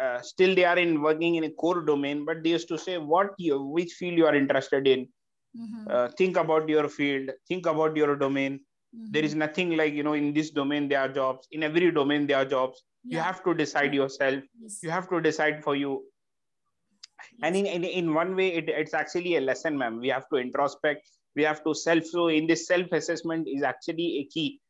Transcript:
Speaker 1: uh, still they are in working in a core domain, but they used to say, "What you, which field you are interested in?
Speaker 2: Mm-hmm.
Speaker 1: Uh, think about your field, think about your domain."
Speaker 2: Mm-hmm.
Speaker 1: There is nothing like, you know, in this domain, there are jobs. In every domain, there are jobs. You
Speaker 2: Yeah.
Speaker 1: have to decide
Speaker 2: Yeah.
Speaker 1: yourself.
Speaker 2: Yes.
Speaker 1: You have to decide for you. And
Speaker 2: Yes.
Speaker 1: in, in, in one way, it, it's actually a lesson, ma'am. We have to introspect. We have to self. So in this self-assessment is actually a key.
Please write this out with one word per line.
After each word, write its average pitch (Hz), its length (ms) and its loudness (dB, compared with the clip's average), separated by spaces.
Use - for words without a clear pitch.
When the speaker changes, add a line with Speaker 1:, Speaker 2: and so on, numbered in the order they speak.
Speaker 1:
uh, 123 200 -2
still 185 340 2
they 180 100 6
are 175 140 4
in 165 220 2
working 160 340 2
in 160 80 0
a 151 80 -4
core 170 300 0
domain, 147 440 0
but 160 180 -4
they 165 60 2
used 165 200 0
to 165 80 -4
say, 180 200 -6
"What 170 400 2
you, 147 240 0
which 175 160 -2
field 175 240 -4
you 160 80 6
are 147 100 4
interested 135 520 2
in? 127 200 4
Speaker 2:
Mm-hmm. 226 320 -12
Speaker 1:
Uh, 123 180 2
think 185 200 2
about 160 320 2
your 151 200 4
field, 139 400 -2
think 180 180 -4
about 156 300 2
your 147 200 2
domain." 139 440 0
Speaker 2:
Mm-hmm. 220 160 -14
Speaker 1:
There 156 120 2
is 151 120 -2
nothing 160 420 0
like, 156 160 2
you 147 100 -2
know, 151 100 0
in 147 200 0
this 151 180 0
domain, 147 380 -2
there 139 120 2
are 131 80 0
jobs. 131 420 -4
In 156 120 -4
every 165 280 2
domain, 147 360 2
there 139 100 2
are 135 80 2
jobs. 131 380 -2
You - 140 -6
Speaker 2:
Yeah. 165 60 -2
Speaker 1:
have 180 200 -4
to 175 100 2
decide 147 400 0
Speaker 2:
Yeah. 139 80 2
Speaker 1:
yourself. 135 420 0
Speaker 2:
Yes. - 240 -16
Speaker 1:
You 165 120 -6
have 180 160 -4
to 170 100 0
decide 151 460 0
for 143 80 2
you. 139 180 -2
And 165 120 0
Speaker 2:
Yes. 202 120 2
Speaker 1:
in, 170 160 -2
in, 180 60 -2
in 165 140 0
one 175 220 0
way, 190 120 2
it, 156 100 -2
it's 151 240 -2
actually 170 440 -2
a 139 40 2
lesson, 139 360 -2
ma'am. 117 220 -4
We 127 100 -2
have 131 200 -4
to 151 60 0
introspect. 139 640 -2
We 147 80 2
have 151 200 0
to 156 100 0
self. 165 320 2
So 170 220 0
in 160 80 0
this 165 200 2
self-assessment 165 800 -2
is 139 160 -4
actually 160 460 -4
a 139 60 -6
key. 143 340 -6